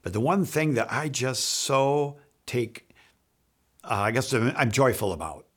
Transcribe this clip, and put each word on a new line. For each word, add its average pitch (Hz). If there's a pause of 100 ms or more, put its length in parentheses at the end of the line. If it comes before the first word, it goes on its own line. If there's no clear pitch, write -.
But 92
the 107
one 165
thing 156
that 110
I 147
just 131
so 139 (300)
take, - (920)
uh, -
I 104
guess 127
I'm, 123
I'm 123
joyful 113
about 78 (120)